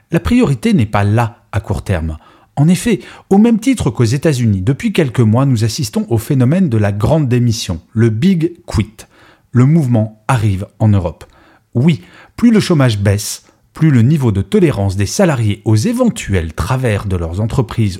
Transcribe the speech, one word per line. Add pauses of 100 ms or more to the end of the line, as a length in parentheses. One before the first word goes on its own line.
(120)
la
priorité
n'est
pas
là
à
court
terme. (400)
En
effet, (300)
au
même
titre
qu'aux
États-Unis,
depuis
quelques
mois,
nous
assistons
au
phénomène
de
la
grande
démission, (140)
le
Big
Quit, (480)
le
mouvement
arrive (140)
en
Europe. (480)
Oui, (340)
plus
le
chômage
baisse, (300)
plus
le
niveau
de
tolérance
des
salariés
aux
éventuels
travers
de
leurs
entreprises